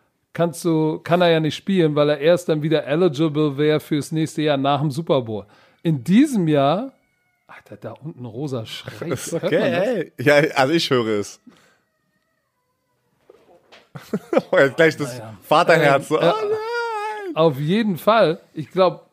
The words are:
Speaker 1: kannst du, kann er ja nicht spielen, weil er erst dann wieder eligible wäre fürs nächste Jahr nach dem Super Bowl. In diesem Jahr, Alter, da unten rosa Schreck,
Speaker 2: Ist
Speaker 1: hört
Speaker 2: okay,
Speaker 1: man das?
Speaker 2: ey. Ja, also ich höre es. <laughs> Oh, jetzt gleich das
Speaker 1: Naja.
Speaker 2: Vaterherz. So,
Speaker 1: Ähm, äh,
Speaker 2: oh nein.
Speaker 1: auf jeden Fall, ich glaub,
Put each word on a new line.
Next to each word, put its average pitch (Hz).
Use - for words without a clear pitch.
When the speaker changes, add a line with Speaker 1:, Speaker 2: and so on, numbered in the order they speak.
Speaker 1:
kannst 170
du, 160
kann 175
er 170
ja 165
nicht 151
spielen, 170
weil 147
er 147
erst 170
dann 156
wieder 151
eligible 151
wäre 151
fürs 147
nächste 156
Jahr 151
nach 135
dem 151
Super 151
Bowl. 107
In 147
diesem 220
Jahr, 151
Alter, -
da 110
unten 123
rosa 120
Schreck, -
Speaker 2:
Ist -
Speaker 1:
hört 160
Speaker 2:
okay, 156
Speaker 1:
man 208
das? 180
Speaker 2:
ey. 214
Ja, 143
also 139
ich 165
höre 110
es. -
<laughs> -
Oh, 185
jetzt 139
gleich 160
das 135
Speaker 1:
Naja. 110
Speaker 2:
Vaterherz. 156
So, 151
Speaker 1:
Ähm, 165
äh, 349
Speaker 2:
oh 427
nein. 427
Speaker 1:
auf 156
jeden 185
Fall, 202
ich 156
glaub, 175